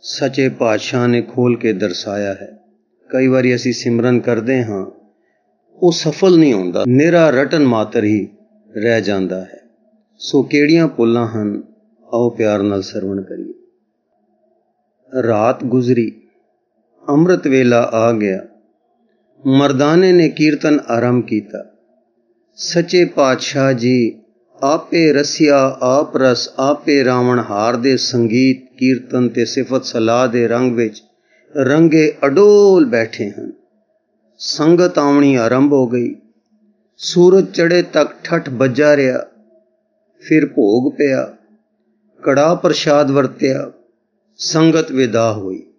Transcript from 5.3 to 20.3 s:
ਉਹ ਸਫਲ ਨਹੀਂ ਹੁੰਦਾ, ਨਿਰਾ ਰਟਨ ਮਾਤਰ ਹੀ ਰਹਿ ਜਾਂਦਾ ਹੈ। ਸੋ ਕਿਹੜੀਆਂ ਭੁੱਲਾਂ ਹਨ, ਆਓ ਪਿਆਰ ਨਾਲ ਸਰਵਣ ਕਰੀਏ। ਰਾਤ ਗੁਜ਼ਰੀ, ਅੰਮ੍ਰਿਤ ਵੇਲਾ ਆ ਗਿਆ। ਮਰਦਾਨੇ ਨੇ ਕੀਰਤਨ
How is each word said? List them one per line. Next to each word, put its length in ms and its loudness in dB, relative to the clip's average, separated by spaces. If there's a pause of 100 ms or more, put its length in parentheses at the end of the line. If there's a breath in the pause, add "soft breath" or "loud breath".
ਉਹ 100 4
ਸਫਲ 460 2
ਨਹੀਂ 140 4
ਹੁੰਦਾ, 360 -2
ਨਿਰਾ 420 4
ਰਟਨ 340 0
ਮਾਤਰ 400 0
ਹੀ 240 -2 (480)
ਰਹਿ 260 0
ਜਾਂਦਾ 380 -4
ਹੈ। 200 -20 (580)
ਸੋ 240 0
ਕਿਹੜੀਆਂ 460 2
ਭੁੱਲਾਂ 400 0
ਹਨ, 340 -6 (520)
ਆਓ 160 0
ਪਿਆਰ 320 -2
ਨਾਲ 200 -2
ਸਰਵਣ 400 -8
ਕਰੀਏ। 320 -14 (1700)
ਰਾਤ 420 0
ਗੁਜ਼ਰੀ, 480 0 (960)
ਅੰਮ੍ਰਿਤ 380 2
ਵੇਲਾ 360 2
ਆ 300 0
ਗਿਆ। 340 -4 (1000)
ਮਰਦਾਨੇ 680 2
ਨੇ 160 4
ਕੀਰਤਨ 600 0